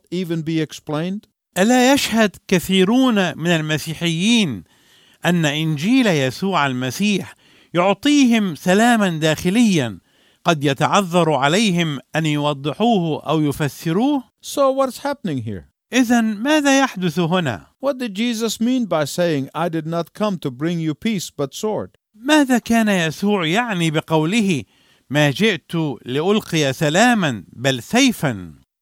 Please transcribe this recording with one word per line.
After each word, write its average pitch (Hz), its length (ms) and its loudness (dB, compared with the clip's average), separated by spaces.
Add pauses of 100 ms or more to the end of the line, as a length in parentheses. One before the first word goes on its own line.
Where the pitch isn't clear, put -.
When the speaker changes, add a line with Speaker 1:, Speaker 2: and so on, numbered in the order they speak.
(100)
Speaker 1:
even 170 320 -4
be 160 180 -2
explained? 160 680 -6 (300)
Speaker 2:
ألا 247 340 4
يشهد 220 440 2 (120)
كثيرون 190 920 2
من 160 120 -2
المسيحيين 160 1120 0 (600)
أن 170 200 2
إنجيل 156 640 0
يسوع 151 600 0
المسيح 131 680 -4 (400)
يعطيهم 214 800 2
سلامًا 208 540 2
داخليًا 160 920 0 (460)
قد 156 200 0
يتعذر 160 680 2
عليهم 160 640 0 (180)
أن 160 100 0
يوضحوه 147 960 -2
أو 156 180 -2
يفسروه؟ 165 800 -2 (200)
Speaker 1:
So 277 280 -2
what's 269 280 -2
happening 185 440 -6
here? 101 220 -10 (280)
Speaker 2:
إذن 240 320 2
ماذا 269 560 2
يحدث 180 380 -2
هنا؟ 165 480 -2 (140)
Speaker 1:
What 269 180 -4
did 240 160 -6
Jesus 226 460 -4
mean 247 240 0
by 165 200 -2
saying, 147 500 -2
"I 165 140 -2
did 160 180 -6
not 170 260 -6
come 208 260 -4
to 147 120 -6
bring 156 280 -4
you 156 160 -2
peace, 214 360 -4
but 139 240 -6
sword"? 165 420 -6 (180)
Speaker 2:
ماذا 262 440 2
كان 226 300 0
يسوع 185 580 0
يعني 180 440 0
بقوله، 160 720 0 (460)
"ما 147 200 4
جئت 175 440 -2 (300)
لألقي 156 680 0
سلاما، 160 800 2
بل 127 300 -2
سيفا"؟ 139 720 -2 (300)